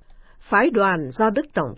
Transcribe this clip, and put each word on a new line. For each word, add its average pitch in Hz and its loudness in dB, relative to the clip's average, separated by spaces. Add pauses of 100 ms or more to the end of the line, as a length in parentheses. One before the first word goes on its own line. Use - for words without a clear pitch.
(400)
Phái 226 2
đoàn 190 0
do 220 0
Đức 277 -4
Tổng 139 -4